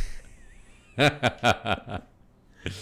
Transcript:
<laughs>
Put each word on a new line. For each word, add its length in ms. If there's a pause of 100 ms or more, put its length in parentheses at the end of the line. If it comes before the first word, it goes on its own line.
(960)
<laughs> 1040 (800)